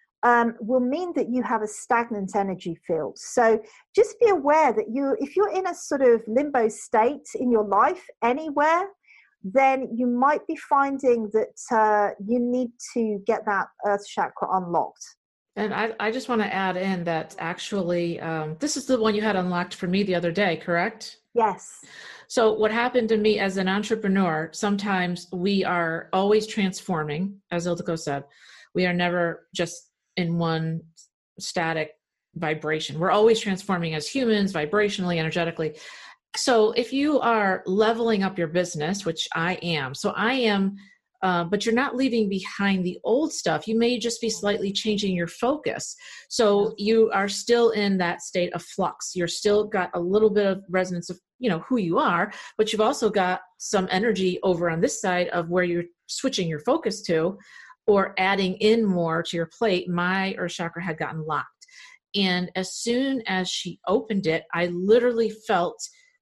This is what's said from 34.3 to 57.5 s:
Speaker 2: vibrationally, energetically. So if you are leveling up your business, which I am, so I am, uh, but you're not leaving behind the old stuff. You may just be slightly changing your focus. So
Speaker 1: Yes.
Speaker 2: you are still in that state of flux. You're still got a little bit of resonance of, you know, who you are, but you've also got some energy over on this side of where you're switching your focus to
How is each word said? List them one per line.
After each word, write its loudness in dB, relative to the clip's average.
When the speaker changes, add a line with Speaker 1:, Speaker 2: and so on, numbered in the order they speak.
Speaker 2:
vibrationally, 0
energetically. -2
So 4
if -2
you 2
are 2
leveling 2
up -2
your 0
business, -2
which -4
I 0
am, -2
so -2
I 0
am, 2
uh, 2
but -2
you're 2
not 0
leaving 2
behind 0
the -4
old 2
stuff. -2
You 2
may 2
just -4
be -2
slightly -2
changing 0
your -2
focus. -4
So 2
Speaker 1:
Yes. -14
Speaker 2:
you 4
are 0
still 2
in 0
that -2
state -2
of -6
flux. -6
You're -2
still 2
got -2
a -4
little 4
bit 2
of -2
resonance -2
of, -10
you -2
know, 0
who -2
you 0
are, 0
but 2
you've -2
also 2
got 0
some -2
energy 0
over 2
on 0
this 0
side 0
of -2
where 2
you're -2
switching -2
your -4
focus -2
to 0